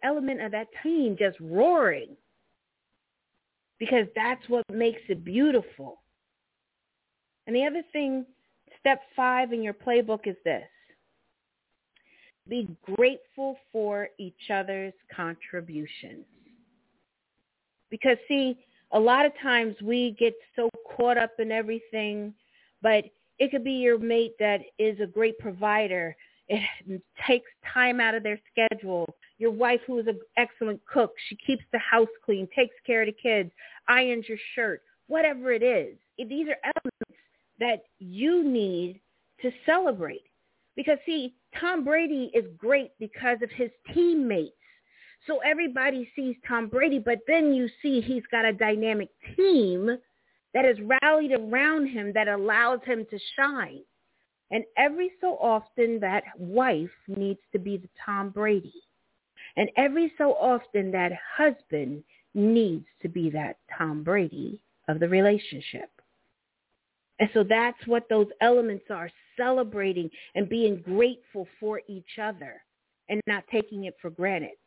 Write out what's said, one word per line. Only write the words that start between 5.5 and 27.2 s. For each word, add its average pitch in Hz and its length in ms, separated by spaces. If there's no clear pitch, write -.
And 233 100
the 269 80
other 302 180
thing, 262 340
step 269 220
five 254 360
in 226 100
your 208 120
playbook 220 520
is 185 180
this. 147 180
Be 226 200
grateful 262 600
for 208 360
each 185 340
other's 190 400
contributions. 165 1120
Because, 233 280
see, 269 280
a 214 60
lot 247 280
of 294 60
times 233 400
we 240 360
get 226 160
so 233 140
caught 240 200
up 226 220
in 220 120
everything, 214 840
but 214 220
it 262 120
could 262 140
be 269 80
your 247 260
mate 233 400
that 208 220
is 214 220
a 202 60
great 220 320
provider. 196 760
It 190 540